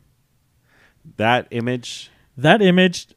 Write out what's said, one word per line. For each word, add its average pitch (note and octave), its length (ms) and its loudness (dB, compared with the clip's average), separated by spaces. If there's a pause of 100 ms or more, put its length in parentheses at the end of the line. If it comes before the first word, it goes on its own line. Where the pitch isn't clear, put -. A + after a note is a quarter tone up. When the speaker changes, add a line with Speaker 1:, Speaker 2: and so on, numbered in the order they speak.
(1160)
Speaker 1:
That A#2 340 -2
image. B2 600 -8 (260)
Speaker 2:
That D#3+ 260 2
image F#3 540 2